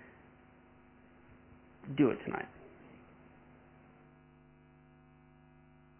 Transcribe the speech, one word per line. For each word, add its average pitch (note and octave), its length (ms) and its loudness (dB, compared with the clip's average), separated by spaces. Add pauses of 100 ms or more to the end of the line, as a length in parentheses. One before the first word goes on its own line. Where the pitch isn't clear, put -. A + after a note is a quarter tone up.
(2000)
do C3+ 140 12
it - 140 6
tonight. - 240 2 (3500)